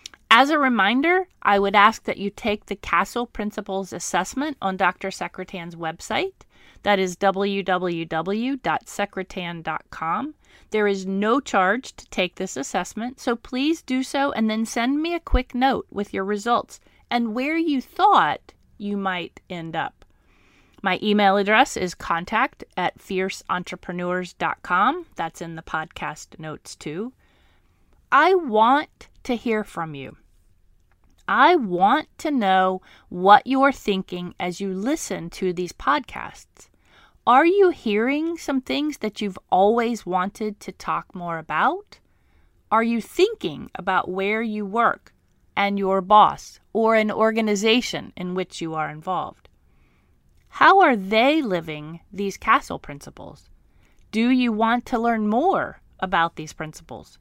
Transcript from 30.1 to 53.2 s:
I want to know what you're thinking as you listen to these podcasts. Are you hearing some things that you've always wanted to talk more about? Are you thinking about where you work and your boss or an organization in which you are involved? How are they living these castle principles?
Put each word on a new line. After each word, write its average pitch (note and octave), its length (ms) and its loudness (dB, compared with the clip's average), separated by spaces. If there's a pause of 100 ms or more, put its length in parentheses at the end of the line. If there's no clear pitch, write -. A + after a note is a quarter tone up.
I C#4 280 6
want G#3 520 2 (100)
to D#4+ 120 -4
know F#3+ 500 2 (300)
what F#3 360 6
you're C4+ 240 4
thinking F#3 720 -4
as F3+ 200 -6
you G3 120 -4
listen F#3+ 580 -4
to F#3 220 -4
these F3 200 -6
podcasts. - 960 -6 (580)
Are C4 200 6
you G4 220 6
hearing C#4+ 720 -2
some C4+ 240 -2
things C#4+ 360 -4
that - 220 -6
you've G3 180 -6 (120)
always A3+ 560 2
wanted G3 540 -4
to - 120 -14
talk - 420 -6
more F3 240 -6
about? G3 640 -2 (720)
Are A3 100 4
you A#3 180 0
thinking - 720 -2
about F3+ 340 0
where G3 340 -2
you G#3+ 220 -4
work G#3 480 0 (420)
and G3+ 240 0
your F#3+ 220 2
boss F#3 580 6 (140)
or A3 240 2
an G#3+ 160 2
organization A3 1040 0
in F3+ 180 -8
which F#3 260 -6
you D#3+ 140 -6
are D#3 160 -4
involved? D3+ 580 -8 (1000)
How F4+ 320 6
are D4 160 6
they A3 460 2
living E3 580 -6 (120)
these G3 240 -6
castle - 440 0
principles? - 720 -18 (600)